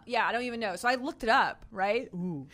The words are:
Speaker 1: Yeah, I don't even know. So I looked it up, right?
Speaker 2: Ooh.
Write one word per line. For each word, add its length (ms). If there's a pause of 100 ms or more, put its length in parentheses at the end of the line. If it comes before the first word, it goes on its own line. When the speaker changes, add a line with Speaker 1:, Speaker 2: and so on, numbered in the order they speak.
Speaker 1:
Yeah, 200
I 60
don't 120
even 180
know. 160
So 100
I 80
looked 280
it 60
up, 400
right? 440
Speaker 2:
Ooh. 400